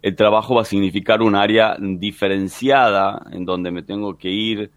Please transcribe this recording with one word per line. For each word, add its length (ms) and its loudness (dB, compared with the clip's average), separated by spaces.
el 140 -2
trabajo 400 2
va 60 2
a 40 -4
significar 560 0
un 120 4
área 460 4
diferenciada 1500 0
en 140 -10
donde 240 -4
me 120 -8
tengo 360 -8
que 120 -8
ir, 460 -4